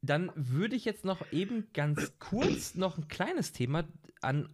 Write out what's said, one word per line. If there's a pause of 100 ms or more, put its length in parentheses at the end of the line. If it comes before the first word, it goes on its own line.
dann
würde
ich
jetzt
noch
eben
ganz
kurz
noch
ein
kleines
Thema (360)
an,